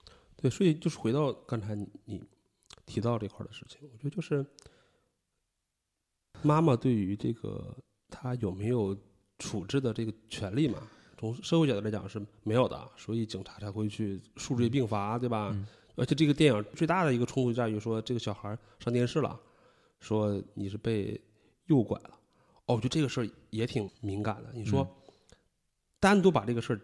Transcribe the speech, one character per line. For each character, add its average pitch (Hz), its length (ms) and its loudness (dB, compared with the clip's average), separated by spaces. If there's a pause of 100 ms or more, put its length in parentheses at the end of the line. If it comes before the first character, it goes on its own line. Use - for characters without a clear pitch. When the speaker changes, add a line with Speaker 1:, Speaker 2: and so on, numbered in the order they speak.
(360)
Speaker 1:
对， 127 160 0
所 - 140 2
以 165 100 8
就 170 120 -2
是 156 120 -2
回 110 120 0
到 139 220 2
刚 - 260 -6
才 107 140 -6
你， 101 160 -6 (160)
你 101 180 -10 (600)
提 - 160 -4
到 117 160 0
这 107 100 -4
块 - 160 -12
儿 - 40 -12
的 - 40 -20
事 - 160 -18
情， - 120 -20 (120)
我 113 60 -20
觉 - 60 -12
得 143 80 -2
就 196 100 -4
是 139 240 0 (2000)
妈 151 180 4
妈 151 140 6
对 127 180 2
于 101 220 0
这 120 180 -2
个 101 420 -10 (320)
她 127 280 -8
有 110 160 -2
没 98 160 -4
有 107 280 0 (440)
处 98 260 -6
置 139 160 -2
的 123 100 0
这 113 140 -4
个 107 80 -4 (160)
权 98 260 -6
利 147 120 4
嘛， - 200 -6 (300)
从 113 160 -4 (100)
社 170 160 2
会 160 60 6
角 131 80 2
度 101 80 -2
来 107 80 -2
讲 98 180 -4
是 104 160 -8 (200)
没 107 100 0
有 120 140 4
的， - 280 -10
所 - 200 -6
以 117 100 -2
警 95 180 -8
察 - 160 -20
才 104 120 -8
会 107 180 -2
去 101 320 -4 (140)
数 - 200 -4
罪 120 140 4
并 127 180 2
罚， 104 300 -2
Speaker 2:
嗯。 - 20 -6
Speaker 1:
对 123 80 0
吧？ 107 260 -2
Speaker 2:
嗯。 98 120 -4 (300)
Speaker 1:
而 - 100 -2
且 - 80 0
这 147 140 4
个 147 60 6
电 139 200 6
影 104 120 0 (100)
最 165 100 0
大 175 180 2
的 143 100 4
一 120 40 2
个 120 80 2
冲 131 180 0
突 123 80 2
在 117 160 0
于 107 120 -2
说， 113 220 -2
这 127 120 -4
个 117 60 -2
小 110 120 -4
孩 104 240 -8 (240)
上 120 140 -2
电 120 140 4
视 160 140 -2
了， - 180 -2 (600)
说 107 400 2 (140)
你 101 160 -6
是 104 80 -6
被 107 420 -2 (460)
诱 143 160 6
拐 104 200 0
了。 - 100 -20 (560)
哦， 123 80 4
我 - 20 4
觉 107 40 -4
得 127 80 0
这 160 120 0
个 131 80 2
事 127 120 -2
儿 110 80 -4 (200)
也 110 160 -2
挺 104 240 -2 (120)
敏 101 200 -2
感 107 220 -2
的。 113 100 -14
你 117 100 -8
说， 117 180 2
Speaker 2:
嗯。 - 300 -8 (880)
Speaker 1:
单 202 220 6
独 185 80 8
把 113 160 4
这 120 80 0
个 117 80 0
事 - 120 -2
儿 101 100 -4